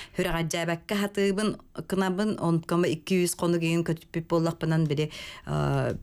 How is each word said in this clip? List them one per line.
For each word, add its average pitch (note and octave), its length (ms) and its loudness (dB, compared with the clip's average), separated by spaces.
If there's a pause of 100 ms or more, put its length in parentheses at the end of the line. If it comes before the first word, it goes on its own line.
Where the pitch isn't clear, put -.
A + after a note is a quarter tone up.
(160)
хүрагат E3 340 0
жайбакка E3+ 460 -2
хатыыбын, G3+ 600 0 (200)
ыкынабын, F#3+ 640 0
онуткама E3+ 460 2
икки F3+ 380 2
жүз F3 120 0
кону F3 220 2
кийин E3 260 0
көтүппүп E3 440 -4
боллакпынан E3 580 2
бири, D3 240 -2 (360)
э, C#3 560 0